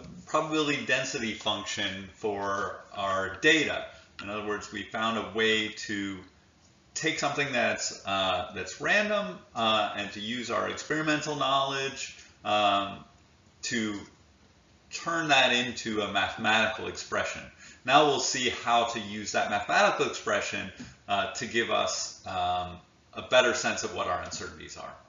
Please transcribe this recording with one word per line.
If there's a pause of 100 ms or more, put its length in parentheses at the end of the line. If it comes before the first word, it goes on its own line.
(260)
probability
density
function
for (120)
our
data. (360)
In
other
words,
we
found
a
way
to (760)
take
something
that's,
uh,
that's
random, (180)
uh,
and
to
use
our
experimental
knowledge, (300)
um, (560)
to (920)
turn
that
into
a
mathematical
expression. (440)
Now
we'll
see
how
to
use
that
mathematical
expression, (340)
uh,
to
give
us,
um, (340)
a
better
sense
of
what
our
uncertainties
are. (160)